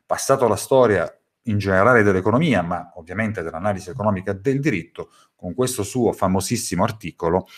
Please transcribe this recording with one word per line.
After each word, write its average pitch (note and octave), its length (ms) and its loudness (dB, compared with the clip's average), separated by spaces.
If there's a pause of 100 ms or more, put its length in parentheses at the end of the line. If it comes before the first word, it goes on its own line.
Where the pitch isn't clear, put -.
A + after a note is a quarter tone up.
passato C3 420 0
alla G#2 100 2
storia G#2+ 560 2 (320)
in G#2 160 -2
generale G2+ 440 4
dell'economia, G#2 580 2
ma E2+ 340 -6
ovviamente F#2 460 -8
dell'analisi F2+ 480 -6
economica G2+ 440 -2
del C3 260 -2
diritto, C#3 520 -4 (220)
con F2+ 200 -12
questo B2+ 300 -4
suo A2 280 0
famosissimo F#2+ 720 -2
articolo, F2 640 -2 (100)